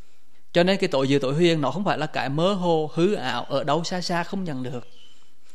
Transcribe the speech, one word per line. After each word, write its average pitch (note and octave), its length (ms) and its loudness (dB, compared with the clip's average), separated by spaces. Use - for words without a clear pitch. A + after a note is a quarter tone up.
Cho F3 100 6
nên F#3+ 140 4
cái F#3 120 0
tội C3+ 180 2
diệu, C#3 120 6
tội C#3 160 0
huyền E3 260 4
nó C3+ 100 2
không F3 140 0
phải D3 140 0
là D3+ 80 -2
cái B2+ 220 -2
mơ D#3+ 240 2
hồ, E3+ 420 2
hư F3+ 200 4
ảo, B2 300 -2
ở C#3 200 -2
đâu D#3 200 2
xa F3+ 160 -4
xa E3+ 220 -2
không F#3+ 220 -4
nhận C#3 180 -4
được. C3 260 -6